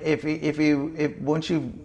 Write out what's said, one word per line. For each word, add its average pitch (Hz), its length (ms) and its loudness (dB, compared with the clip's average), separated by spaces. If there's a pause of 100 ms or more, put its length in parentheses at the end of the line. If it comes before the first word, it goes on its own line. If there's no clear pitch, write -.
if 151 200 0
you, 156 180 0
if 151 180 0
you, 151 360 4
if, 151 220 -2
once 156 320 0
you, 135 240 0 (120)